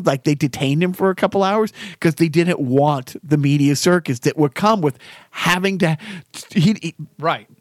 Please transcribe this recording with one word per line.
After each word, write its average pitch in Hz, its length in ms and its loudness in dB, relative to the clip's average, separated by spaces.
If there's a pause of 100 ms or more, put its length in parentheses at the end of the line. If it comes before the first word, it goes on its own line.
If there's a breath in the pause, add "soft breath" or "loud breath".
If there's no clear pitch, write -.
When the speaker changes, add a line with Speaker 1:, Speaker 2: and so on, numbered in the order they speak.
Speaker 1:
like, 135 180 0
they 147 120 2
detained 143 480 -2
him 185 100 -2
for 190 160 0
a 185 60 -2
couple 196 280 -2
hours 208 300 -2 (260 loud breath)
'cause 165 160 0
they 165 140 2
didn't 170 300 0
want 139 640 0
the 151 140 0
media 143 380 2
circus 170 440 0
that - 180 -2
would 147 160 2
come 208 280 0
with 147 180 -2 (320 loud breath)
having 185 480 -2
to, 160 180 0 (560 loud breath)
he, 196 260 4
he 165 160 -10 (220)
Speaker 2:
Right. 156 300 -4 (140)